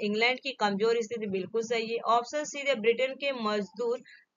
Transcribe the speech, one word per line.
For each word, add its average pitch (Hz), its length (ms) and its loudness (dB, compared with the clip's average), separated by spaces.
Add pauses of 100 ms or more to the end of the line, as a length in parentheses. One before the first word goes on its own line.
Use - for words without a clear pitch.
इंग्लैंड 226 360 2
की 269 140 -6
कमजोर 220 500 2
स्थिति, 220 240 -6
बिल्कुल 190 360 -2
सही 226 300 -2
है। 233 60 -2
Option 233 460 2
सी 285 180 -8
दे, 277 120 2
ब्रिटेन 240 400 2
के 269 180 -2
मजदूर 220 680 -2 (360)